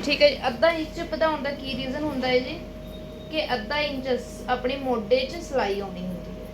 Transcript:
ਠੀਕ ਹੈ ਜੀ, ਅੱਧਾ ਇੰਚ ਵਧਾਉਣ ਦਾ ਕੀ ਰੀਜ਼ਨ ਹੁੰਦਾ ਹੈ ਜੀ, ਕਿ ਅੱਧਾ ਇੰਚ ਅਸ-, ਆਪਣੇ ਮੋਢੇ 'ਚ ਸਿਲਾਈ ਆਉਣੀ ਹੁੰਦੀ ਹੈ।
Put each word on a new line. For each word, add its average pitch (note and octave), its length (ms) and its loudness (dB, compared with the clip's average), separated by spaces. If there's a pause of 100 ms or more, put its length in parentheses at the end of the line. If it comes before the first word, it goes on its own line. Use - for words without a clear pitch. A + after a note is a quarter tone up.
ਠੀਕ C#4+ 180 4
ਹੈ D4 80 10
ਜੀ, - 60 -2 (100)
ਅੱਧਾ C#4 240 4
ਇੰਚ D#4+ 300 -2 (100)
ਵਧਾਉਣ D#4 320 2
ਦਾ C#4+ 80 -2
ਕੀ C4+ 260 -6
ਰੀਜ਼ਨ C4+ 280 -4
ਹੁੰਦਾ C4 240 0
ਹੈ B3+ 100 6
ਜੀ, D4 200 0 (720)
ਕਿ D#4 140 0 (100)
ਅੱਧਾ C4 260 -2
ਇੰਚ C4+ 280 -2
ਅਸ-, - 400 -2
ਆਪਣੇ B3+ 280 0
ਮੋਢੇ B3+ 500 2
'ਚ E4+ 100 -8
ਸਿਲਾਈ G#3 440 0
ਆਉਣੀ F#3 200 -6
ਹੁੰਦੀ F3+ 300 -6
ਹੈ। - 240 -10